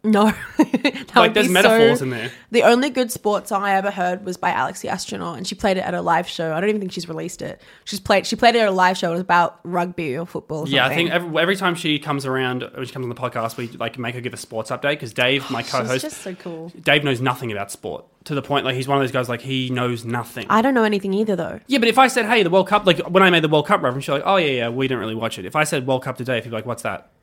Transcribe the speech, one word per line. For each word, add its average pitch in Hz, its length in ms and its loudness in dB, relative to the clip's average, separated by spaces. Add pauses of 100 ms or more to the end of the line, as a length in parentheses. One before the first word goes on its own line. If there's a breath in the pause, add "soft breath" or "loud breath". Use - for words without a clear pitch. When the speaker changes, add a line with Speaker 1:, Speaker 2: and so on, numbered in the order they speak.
Speaker 1:
No. 214 320 4
<laughs> - 60 -12 (400)
That - 380 2
Speaker 2:
Like, 262 80 6
Speaker 1:
would - 60 0
Speaker 2:
there's 214 120 4
Speaker 1:
be 180 60 2
Speaker 2:
metaphors 220 460 6
Speaker 1:
so 135 60 -2
Speaker 2:
in 131 40 -2
there. 120 220 -4 (200 loud breath)
Speaker 1:
The 226 120 4
only 247 260 6
good 247 220 0
sport 208 360 -2
song 196 160 -2
I 196 120 2
ever 196 160 2
heard 185 340 -4
was 180 100 -6
by 180 140 -2
Alex 151 320 -2
the - 80 -6
Astronaut, - 480 -8
and 185 100 -10
she - 60 -6
played 190 240 0
it 180 40 -2
at - 120 -4
a 175 80 -4
live 170 260 2
show. 160 260 -4
I 160 60 -2
don't 202 100 0
even 214 120 0
think 185 100 -8
she's 170 160 -10
released 165 360 -10
it. - 180 -12 (240 loud breath)
She's 202 140 -8
played, 196 260 2
she 226 100 -2
played 233 200 4
it 233 40 4
at 220 80 4
a 196 40 2
live 185 260 4
show. 180 120 -2
It - 40 0
was 180 80 -2
about 175 420 2
rugby 175 540 -4
or 165 80 -6
football 156 380 -8
or 135 40 -6
Speaker 2:
Yeah, 135 200 4
I - 80 2
think 165 160 0
Speaker 1:
something. 175 180 -2
Speaker 2:
every, 156 120 0
every 185 140 2
time 185 200 0
she 151 240 -2
comes 143 260 -4
around, 127 380 -2 (100)
when 135 120 -8
she 120 60 -14
comes 127 140 -8
on 120 40 -6
the 120 60 -8
podcast, 123 420 -6
we, 120 100 -6 (100)
like, 117 220 -6
make 120 160 -6
her 123 60 -10
give 117 120 -8
a 98 40 -14
sports - 340 -8
update 143 280 -2
'cause 113 140 -12
Dave, 131 380 0
my 120 100 -4
Speaker 1:
<sighs> - 0 -
She's - 100 -8
Speaker 2:
co-host, 127 300 0
Speaker 1:
just 302 220 -10
so 190 120 -10
cool. 170 360 -12 (100)
Speaker 2:
Dave 147 220 2
knows 127 180 -2
nothing 123 300 -2
about 101 200 -8
sport - 320 -10 (220)
to 151 100 -6
the 135 60 -2
point, 143 240 -2
like, 127 100 0
he's 127 120 -4
one 139 100 2
of 139 60 2
those 117 80 -2
guys, 123 180 -2
like, 120 120 -6
he 131 280 -4
knows 123 340 -2
nothing. 117 460 -8
Speaker 1:
I 220 140 2
don't 269 100 2
know 233 100 2
anything 202 300 0
either, 208 220 0
though. - 320 -6
Speaker 2:
Yeah, 269 100 2
but 233 100 4
if 226 120 4
I 262 80 8
said, 240 180 0
"Hey, 226 160 4
the 170 80 2
World 190 180 4
Cup," 208 200 2
like, 165 200 4
when 180 160 -2
I 185 60 6
made 165 140 4
the 156 60 0
World 151 180 2
Cup 190 160 2
reference, 131 240 -2
you're 143 100 0
like, - 80 -4
"Oh, 190 120 4
yeah, 165 140 2
yeah, 120 180 0
we 131 180 -2
don't 127 120 -2
really 110 160 -4
watch 113 220 -4
it." 92 80 -10
If 101 100 -10
I 151 100 4
said 139 200 -4
World 127 180 0
Cup 131 140 -8
today, 123 220 -4
if - 60 -8
you're 117 80 -10
like, 107 120 -6
"What's 120 180 -8
that?" - 280 -8 (120)